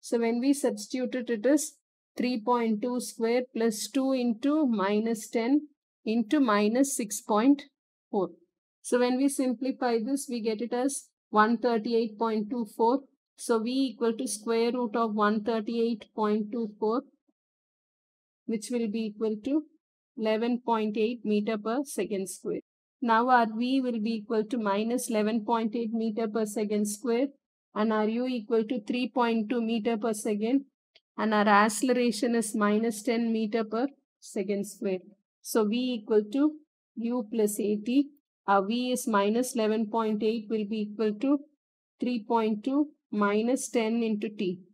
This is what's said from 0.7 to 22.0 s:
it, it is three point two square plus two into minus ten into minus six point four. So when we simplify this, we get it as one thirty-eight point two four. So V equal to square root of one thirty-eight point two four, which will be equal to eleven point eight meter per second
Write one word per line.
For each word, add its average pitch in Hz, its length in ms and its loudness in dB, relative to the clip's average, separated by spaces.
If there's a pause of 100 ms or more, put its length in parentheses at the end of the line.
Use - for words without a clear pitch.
it, 247 160 -4
it 220 160 -2
is 285 280 2 (420)
three 247 240 -2
point 226 420 0
two 247 180 -2
square 233 420 -2 (120)
plus 220 340 -2
two 269 240 0
into 262 540 2
minus 220 640 0
ten 269 400 2 (360)
into 233 360 2
minus 226 560 4
six - 240 -6
point 247 440 2 (460)
four. 185 200 -2 (520)
So - 160 0
when 247 180 2
we 269 120 2
simplify 254 760 -2
this, 269 240 -4
we 240 120 -4
get 214 200 -2
it 233 120 -6
as 254 360 -2 (220)
one 220 280 4
thirty-eight 233 600 0
point 220 320 -2
two 240 160 -4 (100)
four. 240 240 2 (360)
So 226 240 0
V 220 100 -4
equal 247 440 0
to 247 120 -6
square 233 460 -2
root 240 240 -2
of 226 180 0
one 208 300 2
thirty-eight 233 640 -2 (100)
point 208 340 0
two 226 200 -4 (100)
four, 226 220 0 (1400)
which 220 240 -6
will 233 200 -2
be 220 220 -4
equal 220 320 -4
to 294 180 0 (540)
eleven 226 480 0
point 214 320 0
eight 226 280 -2
meter 214 320 0
per 226 280 -4
second 196 440 -4